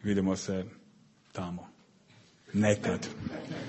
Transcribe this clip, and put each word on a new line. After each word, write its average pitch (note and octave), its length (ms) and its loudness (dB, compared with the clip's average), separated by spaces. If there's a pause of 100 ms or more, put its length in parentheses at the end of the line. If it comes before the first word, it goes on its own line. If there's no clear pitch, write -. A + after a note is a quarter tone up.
Vidimo F#2+ 340 4
se F#2+ 280 -2 (680)
tamo. F2 360 -8 (840)
Nekad. G#2+ 560 4 (600)